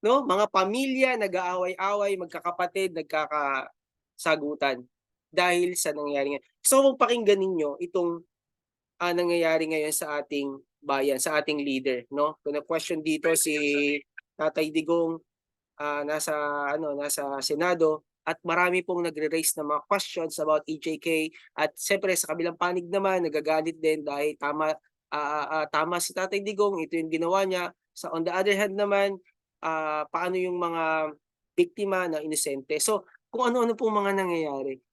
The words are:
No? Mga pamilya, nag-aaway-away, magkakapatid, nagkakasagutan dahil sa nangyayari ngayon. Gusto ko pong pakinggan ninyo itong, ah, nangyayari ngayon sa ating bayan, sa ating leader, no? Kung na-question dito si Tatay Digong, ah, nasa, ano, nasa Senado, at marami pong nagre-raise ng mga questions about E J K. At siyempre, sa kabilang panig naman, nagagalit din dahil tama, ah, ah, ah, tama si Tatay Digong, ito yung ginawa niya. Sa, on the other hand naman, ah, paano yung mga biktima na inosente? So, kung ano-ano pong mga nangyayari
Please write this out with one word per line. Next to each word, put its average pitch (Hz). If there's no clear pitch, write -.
No? 254
Mga 208
pamilya, 254
nag-aaway-away, 185
magkakapatid, 175
nagkakasagutan 147
dahil 180
sa 151
nangyayari 143
ngayon. -
Gusto -
ko 269
pong 262
pakinggan 220
ninyo 165
itong, 170
ah, 175
nangyayari 170
ngayon 156
sa 147
ating 139
bayan, 139
sa 151
ating 147
leader, 131
no? 147
Kung 143
na-question 156
dito 156
si 156
Tatay 156
Digong, 165
ah, 147
nasa, 151
ano, 151
nasa 139
Senado, 160
at 165
marami 180
pong 175
nagre-raise 156
ng 151
mga 147
questions 175
about 151
E 156
J 156
K. 160
At 156
siyempre, 190
sa -
kabilang 170
panig 175
naman, 190
nagagalit 156
din 156
dahil 147
tama, 156
ah, 147
ah, 147
ah, 151
tama 160
si -
Tatay 190
Digong, 202
ito 160
yung 160
ginawa 170
niya. 180
Sa, -
on 165
the 175
other 190
hand 196
naman, 202
ah, 156
paano 180
yung 180
mga 160
biktima 185
na 156
inosente? 151
So, 208
kung 240
ano-ano 233
pong 226
mga 196
nangyayari 151